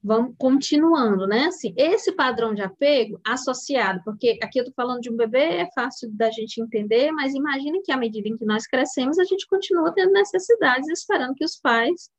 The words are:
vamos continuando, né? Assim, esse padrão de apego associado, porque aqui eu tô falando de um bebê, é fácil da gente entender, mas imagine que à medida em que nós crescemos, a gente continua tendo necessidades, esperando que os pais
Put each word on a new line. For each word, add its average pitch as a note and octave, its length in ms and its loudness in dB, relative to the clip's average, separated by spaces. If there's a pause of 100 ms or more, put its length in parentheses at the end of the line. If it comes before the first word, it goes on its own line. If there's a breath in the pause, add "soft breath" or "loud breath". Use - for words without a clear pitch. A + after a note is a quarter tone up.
vamos A3 320 0
continuando, C4+ 880 4
né? A3+ 200 2
Assim, B3+ 280 -4
esse F4 380 2
padrão A3+ 420 0
de G3+ 60 -6
apego A3 680 0
associado, A#3+ 760 -2
porque A3+ 380 -2
aqui A#3+ 180 -4
eu A#3+ 60 -4
tô B3+ 60 -14
falando B3 280 -4
de A#3 100 -10
um A3+ 60 -4
bebê, C4 400 0
é F4 180 -4
fácil B3 380 -6
da A3+ 180 0
gente A3 300 -8
entender, A3+ 520 0
mas C#4 220 -2
imagine C#4+ 460 -2
que F#4+ 100 -8
à C4 60 0
medida A3 320 -4
em A3+ 80 -4
que A3+ 80 -8
nós G#3+ 220 0
crescemos, C4+ 520 0
a F4+ 60 4
gente F#4+ 220 -2
continua F4+ 440 0
tendo F#4+ 220 2
necessidades, F#4 760 2
esperando D#4+ 440 -2
que D4+ 120 -4
os - 100 -8
pais B3 640 0